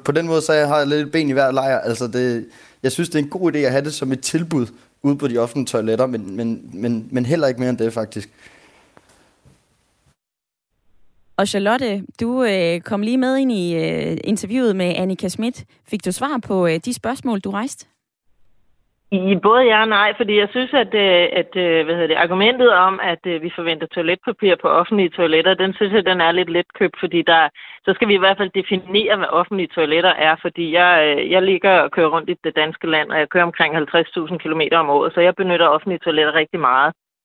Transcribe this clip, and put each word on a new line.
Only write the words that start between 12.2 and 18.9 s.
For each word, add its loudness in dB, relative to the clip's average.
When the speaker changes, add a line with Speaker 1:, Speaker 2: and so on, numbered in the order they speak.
Speaker 2:
du, 0
øh, 0
kom -4
lige 0
med 0
ind 0
i, -2
øh, -4
interviewet -2
med -2
Annika -4
Schmidt. -6
Fik -8
du -2
svar -4
på, 0
øh, 0
de -4
spørgsmål, -6
du -8
rejste? -8